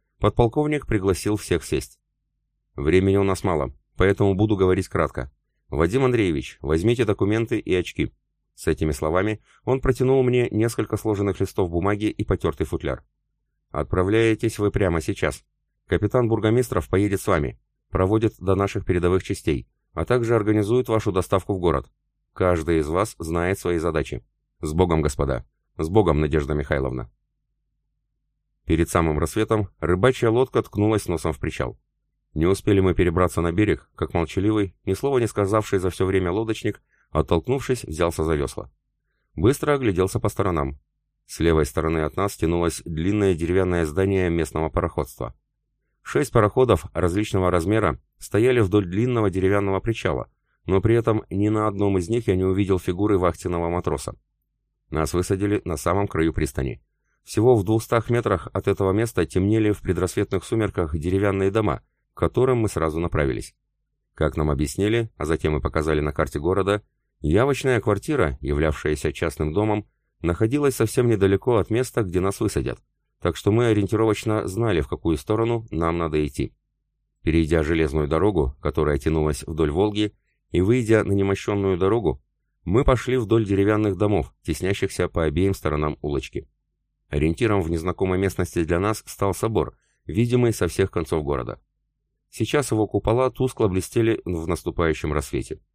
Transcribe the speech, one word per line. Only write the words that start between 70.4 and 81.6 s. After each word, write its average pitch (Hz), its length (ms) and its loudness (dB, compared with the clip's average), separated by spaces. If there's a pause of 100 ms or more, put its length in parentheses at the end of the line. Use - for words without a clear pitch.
совсем 120 320 2
недалеко 98 500 2
от 95 120 0
места, 117 340 -2
где 90 160 -2
нас 95 200 -2
высадят, 67 400 -4 (400)
так 87 160 -2
что - 160 0
мы 117 160 4
ориентировочно 107 800 0
знали, 98 340 0
в - 60 -6
какую - 300 -2
сторону 113 540 -2
нам 82 280 -2
надо 78 260 0
идти. - 280 -6 (680)
Перейдя 80 420 2
железную 78 440 0
дорогу, 80 540 0
которая 73 360 0
тянулась 76 460 -2
вдоль 78 280 -2
Волги, 104 420 0 (380)
и 87 100 2
выйдя 110 420 4
на 98 100 -2
немощенную 98 640 0